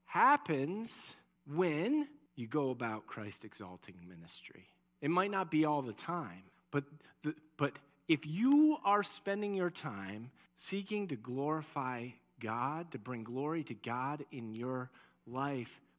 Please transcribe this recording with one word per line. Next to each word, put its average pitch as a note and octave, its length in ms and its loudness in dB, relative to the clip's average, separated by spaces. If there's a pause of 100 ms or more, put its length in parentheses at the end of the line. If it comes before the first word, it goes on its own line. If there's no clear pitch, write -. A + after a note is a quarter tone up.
happens G3 1080 4 (320)
when F3 640 2 (260)
you A#2+ 140 -6
go C#3 220 2
about A#2 360 -4
Christ-exalting F#2 1000 -10
ministry. E2+ 580 -16 (340)
It C#3+ 100 0
might F#3 200 2
not F#3+ 200 0
be D#3 140 6
all D3 180 2
the A#2+ 100 -6
time, G#2+ 500 -6 (300)
but C#3+ 120 0 (380)
the, D3+ 140 -2 (200)
but C#3+ 220 0 (300)
if D#3 180 4
you C#4 580 6
are G3+ 200 6
spending G3+ 500 -2
your F3+ 160 2
time A2 600 -8 (240)
seeking G3+ 520 -2
to C#3+ 80 -2
glorify B2+ 920 -2 (320)
God, C3 500 -2
to B2+ 80 -6
bring A#2 240 -6
glory C#3+ 420 -2
to A#2+ 100 -8
God C3 580 -4
in A#2 220 -8
your B2+ 360 -4 (360)
life C3 540 -4 (180)